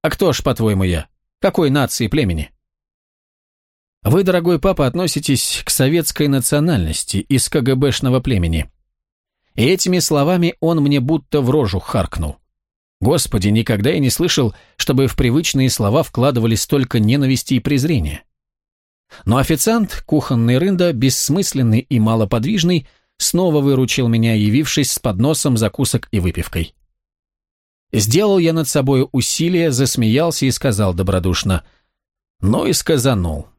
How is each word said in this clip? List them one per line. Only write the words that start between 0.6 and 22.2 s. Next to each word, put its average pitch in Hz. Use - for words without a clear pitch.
я? 85
Какой 170
нации 135
и 107
племени?» 87
«Вы, 151
дорогой 175
папа, 175
относитесь -
к -
советской 151
национальности 139
из 120
К 156
Г 131
Бшного 131
племени». 87
И 110
этими 180
словами 165
он 165
мне 143
будто 147
в 123
рожу 117
харкнул. -
Господи, 101
никогда 110
я 180
не 135
слышал, 151
чтобы 135
в -
привычные 131
слова 117
вкладывали 117
столько 131
ненависти 131
и 120
презрения. 123
Но 117
официант, 180
кухонный 127
рында, 180
бессмысленный 127
и 123
малоподвижный, 123